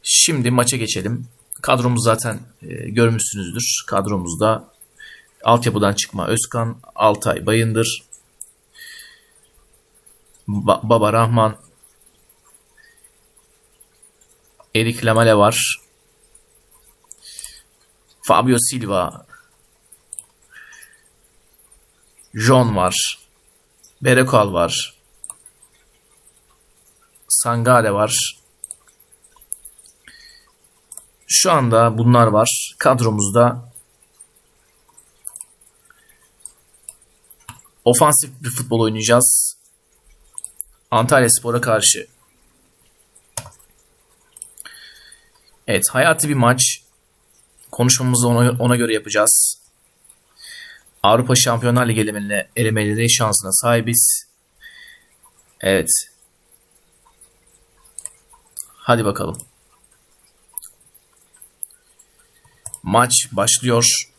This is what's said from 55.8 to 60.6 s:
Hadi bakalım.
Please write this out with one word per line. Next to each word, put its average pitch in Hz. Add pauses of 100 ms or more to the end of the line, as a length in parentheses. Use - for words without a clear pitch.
Hadi 117
bakalım. 98 (3500)